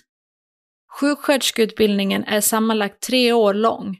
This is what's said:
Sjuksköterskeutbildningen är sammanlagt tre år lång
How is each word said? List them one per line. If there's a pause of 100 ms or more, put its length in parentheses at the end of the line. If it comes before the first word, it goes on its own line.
(1000)
Sjuksköterskeutbildningen
är
sammanlagt
tre
år
lång